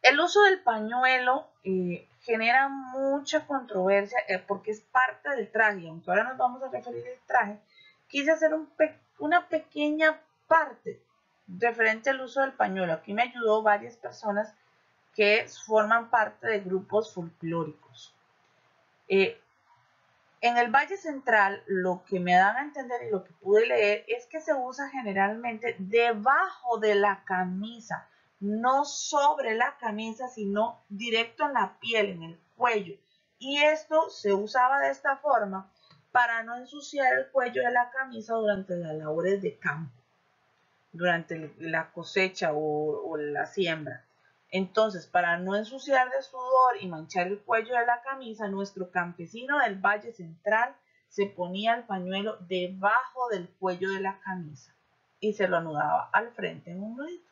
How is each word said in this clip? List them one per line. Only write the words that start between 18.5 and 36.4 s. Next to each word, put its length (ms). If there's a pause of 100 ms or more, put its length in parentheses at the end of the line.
Eh, 340 (1000)
en 160
el 120
Valle 260
Central, 680
lo 400
que 140
me 160
dan 200
a 60
entender 400
y 80
lo 140
que 100
pude 320
leer 420
es 200
que 140
se 120
usa 360
generalmente 920
debajo 1000
de 160
la 320
camisa, 840 (320)
no 460
sobre 680
la 240
camisa, 480
sino 600
directo 600
en 60
la 260
piel, 300
en 120
el 180 (160)
cuello. 380 (460)
Y 240
esto 480
se 240
usaba 460
de 100
esta 260
forma 540 (400)
para 320